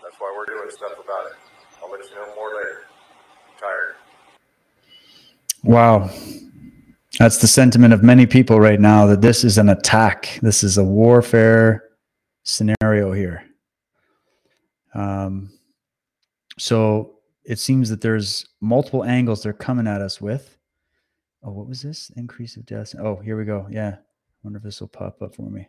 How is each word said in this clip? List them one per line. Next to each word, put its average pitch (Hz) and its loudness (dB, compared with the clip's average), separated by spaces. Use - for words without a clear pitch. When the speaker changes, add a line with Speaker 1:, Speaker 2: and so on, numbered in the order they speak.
Speaker 1:
That's 90 -20
why 98 -12
we're 104 -14
doing 104 -14
stuff 98 -16
about 95 -12
it. - -20
I'll 87 -20
let 98 -18
you 98 -20
know 104 -18
more 107 -12
later. 95 -12
I'm - -20
tired. 95 -10
Speaker 2:
Wow. 113 4
That's 117 4
the 113 2
sentiment 120 6
of 101 0
many 123 8
people 120 4
right 107 4
now, 104 6
that 101 4
this 117 2
is 107 2
an 104 4
attack. - 0
This 104 0
is 95 0
a 98 2
warfare 113 4
scenario 107 -2
here. 90 -8
Um, 98 -10
so 110 -4
it 110 -10
seems 131 -4
that 110 -10
there's 110 -6
multiple 123 -4
angles 120 -4
they're 107 -10
coming 120 -8
at 101 -8
us 95 -14
with. 110 -12
Oh, 104 -18
what 101 -18
was 127 -18
this? 147 -18
Increase 120 -18
of 110 -20
deaths. 107 -16
Oh, 104 -8
here 107 -12
we 110 -10
go. 101 -10
Yeah. 107 -10
Wonder 104 -16
if 107 -20
this 104 -18
will 101 -18
pop 101 -18
up 98 -20
for 107 -18
me. 101 -18